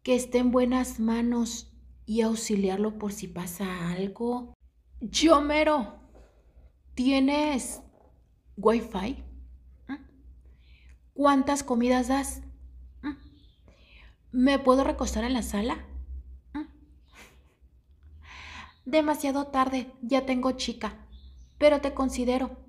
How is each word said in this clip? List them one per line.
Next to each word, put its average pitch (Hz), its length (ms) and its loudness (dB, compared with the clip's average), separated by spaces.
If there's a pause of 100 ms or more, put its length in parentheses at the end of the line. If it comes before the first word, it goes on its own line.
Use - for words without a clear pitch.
Que 254 140 2
esté 247 240 0
en 247 120 4
buenas 254 480 2
manos 233 720 -2 (320)
y 226 160 0
auxiliarlo 214 760 0
por 208 140 -6
si 190 160 -12
pasa 175 640 -8
algo. 233 640 -6 (480)
Yo 294 400 4
mero, 294 580 0 (960)
¿tienes 269 880 0 (760)
wifi? 214 680 0 (640)
¿Mm? 269 80 -8 (1160)
¿Cuántas 285 500 2
comidas 247 440 2
das? 269 340 -2 (600)
¿Mm? 285 80 -6 (1200)
¿Me 262 260 4
puedo 269 260 4
recostar 262 420 -2
en 254 80 -2
la 220 100 -2
sala? 220 420 -4 (680)
¿Mm? 302 120 -8 (2250)
Demasiado 285 640 2
tarde, 262 440 0 (100)
ya 262 240 2
tengo 254 280 0
chica, - 520 -8 (520)
pero 294 240 6
te 277 120 -4
considero. 254 640 -2 (120)